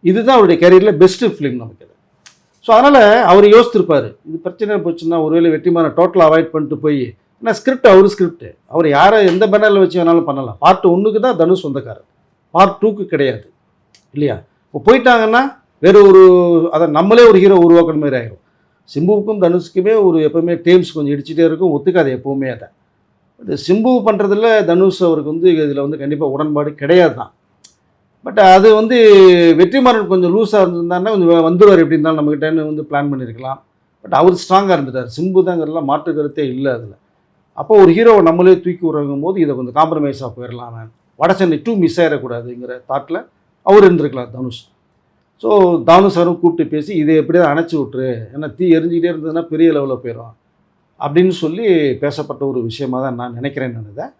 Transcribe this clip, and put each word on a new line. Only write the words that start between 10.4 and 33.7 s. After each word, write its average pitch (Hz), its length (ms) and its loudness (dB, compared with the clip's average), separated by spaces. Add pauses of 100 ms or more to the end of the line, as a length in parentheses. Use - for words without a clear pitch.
பார்ட் 185 280 2
ஒண்ணுக்கு 208 340 -2
தான் 220 140 -4
தனுஷ் 180 260 0
சொந்தக்காரர், 123 400 -12 (460)
பார்ட் 185 300 -2
டூக்கு 208 220 -4 (100)
கிடையாது 127 300 -4 (680)
இல்லையா? 143 220 -6 (300)
இப்போ 143 200 -12
போயிட்டாங்கன்னா 240 560 2 (420)
வேற 196 120 6 (120)
ஒரு, 190 100 8 (560)
அதை 165 100 0 (120)
நம்மளே 214 320 4
ஒரு 196 120 4
ஹீரோ 196 220 4
உருவாக்குற 170 380 4
மாதிரி 139 180 -4
ஆயிரும். 113 220 -14 (480)
சிம்புவுக்கும் 202 540 -2
தனுஷுக்குமே 180 500 -2 (120)
ஒரு 170 120 2 (100)
எப்பவுமே 165 260 -4 (120)
டேர்ம்ஸ் 175 300 2
கொஞ்சம் 147 200 -4
இடிச்சிட்டே 151 340 -6
இருக்கும், 160 260 -4
ஒத்துக்காது 160 420 -2
எப்பவுமே 135 360 -8
அதை. 101 140 -18 (760)
இது 208 120 -8 (120)
சிம்பு 220 240 0 (140)
பண்றதுல 208 440 0 (160)
தனுஷ் 185 380 0
அவருக்கு 156 300 -2
வந்து 170 200 2
இதுல 143 320 -4
வந்து 143 160 -8
கண்டிப்பா 147 240 -6 (100)
உடன்பாடு 147 340 -4 (120)
கிடையாது 156 340 2
தான். 117 160 -16 (960)
But 208 120 -8 (180)
அது 196 120 4 (120)
வந்து 220 180 0 (640)
வெற்றிமாறன் 220 520 0
கொஞ்சம் 180 220 0
லூசா 214 300 0
இருந்திருந்தாருன்னா 180 500 -4
கொஞ்சம் 175 180 2
வ-, 165 160 2
வந்துருவாரு 180 360 4
எப்படி 160 140 -2
இருந்தாலும் 156 240 -2
நம்மகிட்டன்னு 151 480 -4
வந்து 151 200 -10
பிளான் 143 220 -4
பண்ணியிருக்கலாம். 127 480 -12 (460)